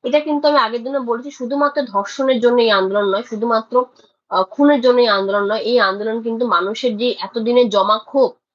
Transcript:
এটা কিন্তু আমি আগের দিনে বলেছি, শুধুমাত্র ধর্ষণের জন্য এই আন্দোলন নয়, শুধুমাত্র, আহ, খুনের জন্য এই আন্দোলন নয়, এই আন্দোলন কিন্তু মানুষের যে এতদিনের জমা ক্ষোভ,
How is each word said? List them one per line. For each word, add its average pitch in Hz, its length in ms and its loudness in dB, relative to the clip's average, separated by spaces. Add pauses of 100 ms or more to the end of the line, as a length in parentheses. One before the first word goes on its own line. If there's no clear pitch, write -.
এটা 277 160 2
কিন্তু 302 280 -2
আমি 294 100 4
আগের 233 260 0
দিনে 269 160 -4
বলেছি, 247 320 -4
শুধুমাত্র 285 500 -2
ধর্ষণের 233 580 -2
জন্য 240 220 4
এই 226 100 4
আন্দোলন 196 380 0
নয়, 202 140 -2
শুধুমাত্র, 226 640 -2 (440)
আহ, 196 140 0
খুনের 285 380 2
জন্য 247 200 4
এই 240 60 4
আন্দোলন 196 360 0
নয়, 208 160 -2
এই 240 200 0
আন্দোলন 208 420 -2
কিন্তু 226 260 -4
মানুষের 208 500 -2
যে 240 220 -2
এতদিনের 233 500 0
জমা 202 280 2
ক্ষোভ, 262 340 0 (240)